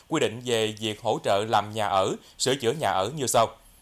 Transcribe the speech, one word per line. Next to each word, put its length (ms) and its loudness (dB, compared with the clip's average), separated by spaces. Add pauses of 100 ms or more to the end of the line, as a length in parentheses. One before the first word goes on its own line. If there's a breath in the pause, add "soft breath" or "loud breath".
quy 120 0
định 240 0
về 360 0
việc 220 -4
hỗ 220 -2
trợ 240 2
làm 240 0
nhà 140 -2
ở, 300 2 (220 loud breath)
sửa 160 0
chữa 180 0
nhà 180 -2
ở 260 0
như 100 -4
sau. 220 4 (340)